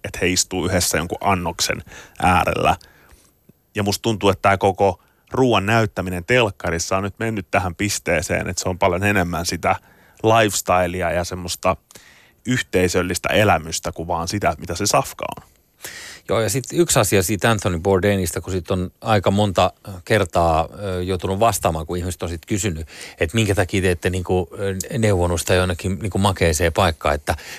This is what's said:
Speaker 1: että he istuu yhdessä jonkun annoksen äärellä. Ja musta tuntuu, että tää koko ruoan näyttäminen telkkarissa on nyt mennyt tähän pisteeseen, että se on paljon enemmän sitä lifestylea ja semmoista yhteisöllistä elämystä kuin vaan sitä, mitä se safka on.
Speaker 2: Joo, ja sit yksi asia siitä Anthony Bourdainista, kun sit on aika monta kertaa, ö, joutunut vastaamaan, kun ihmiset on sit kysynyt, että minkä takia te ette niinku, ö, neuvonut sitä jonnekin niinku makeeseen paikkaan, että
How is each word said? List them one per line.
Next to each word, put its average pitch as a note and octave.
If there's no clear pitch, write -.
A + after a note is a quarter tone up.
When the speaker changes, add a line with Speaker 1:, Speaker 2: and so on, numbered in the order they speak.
Speaker 1:
että -
he F2+
istuu F2+
yhdessä F2+
jonkun E2+
annoksen F2
äärellä. E2
Ja G#2
musta G2+
tuntuu, G#2
että F#2
tää G2
koko G2
ruoan A2+
näyttäminen F#2
telkkarissa F#2+
on F#2+
nyt G2
mennyt A2+
tähän F#2
pisteeseen, F#2
että F#2+
se -
on F#2
paljon F#2
enemmän F2
sitä F#2
lifestylea F#2
ja F2
semmoista F2+
yhteisöllistä F#2
elämystä E2+
kuin E2
vaan E2+
sitä, E2+
mitä D#2+
se F2+
safka -
on. -
Speaker 2:
Joo, G2+
ja A2
sit C3+
yksi E3
asia G#2
siitä G#2
Anthony G2
Bourdainista, F#2+
kun F#2
sit F2+
on F#2
aika G#2+
monta G2
kertaa, E2+
ö, F#2
joutunut F#2+
vastaamaan, G2
kun F2+
ihmiset F2+
on F2+
sit F2
kysynyt, F2
että E2
minkä G#2+
takia G2
te F#2
ette F2+
niinku, F#2
ö, G2
neuvonut F2
sitä -
jonnekin F#2
niinku G2
makeeseen F2
paikkaan, E2
että D2